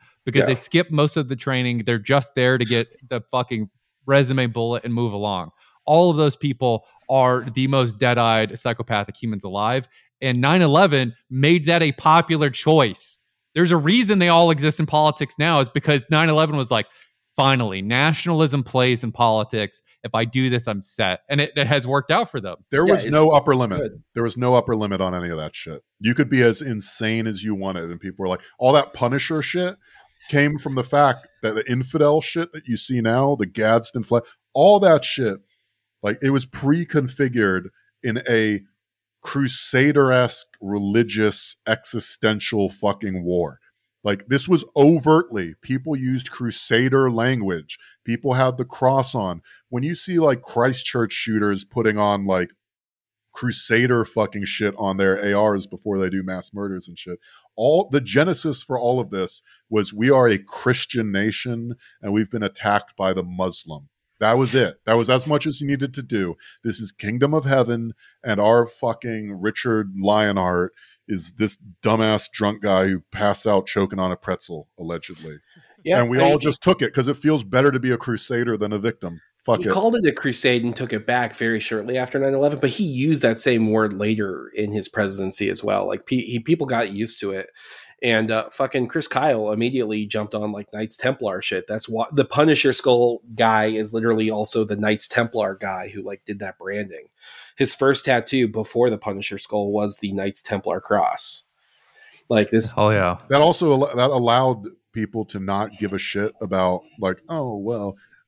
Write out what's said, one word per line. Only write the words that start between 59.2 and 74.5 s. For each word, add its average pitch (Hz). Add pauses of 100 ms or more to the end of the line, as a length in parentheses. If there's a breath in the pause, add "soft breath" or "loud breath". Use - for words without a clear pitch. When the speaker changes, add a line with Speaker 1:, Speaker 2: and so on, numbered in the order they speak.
Speaker 2:
was, 107
"We 113
are 131
a 98
Christian 120
nation, 117 (260 soft breath)
and 101
we've 107
been 110
attacked 104
by 95
the 92
Muslim." 87 (300)
That 110
was 127
it. 107
That 110
was 117
as 127
much 147
as 147
you 143
needed 139
to 139
do. 98 (260 soft breath)
This 113
is 104
Kingdom 123
of 143
Heaven, 117 (300 soft breath)
and 107
our 117
fucking 113
Richard 107
Lionheart 98 (340 soft breath)
is 90
this - (240)
dumbass 110
drunk 104
guy 95
who 95 (100)
passed 101
out 98
choking 98
on 92
a 87
pretzel, 87 (120)